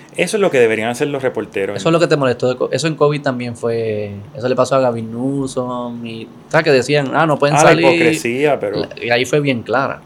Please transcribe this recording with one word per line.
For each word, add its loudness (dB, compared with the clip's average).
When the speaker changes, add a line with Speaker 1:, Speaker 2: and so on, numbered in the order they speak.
Speaker 1:
eso -2
es -2
lo 2
que 2
deberían 2
hacer -2
los -6
reporteros. -4
Speaker 2:
Eso -2
es 2
lo 0
que 2
te 0
molestó 0
de -2
co-, -2
eso -2
en -2
covid 0
también -4
fue, -4
eso -4
le 0
pasó 2
a 4
Gavin -2
Newsom -6
y, -12
¿sabes? 2
Que 4
decían, 2
"Ah, 4
no 2
pueden 2
Speaker 1:
Ah, 6
la 8
Speaker 2:
salir". 4
Speaker 1:
hipocresía, 2
pero -4
Speaker 2:
La, -6
y -4
ahí 2
fue 0
bien 0
clara. -2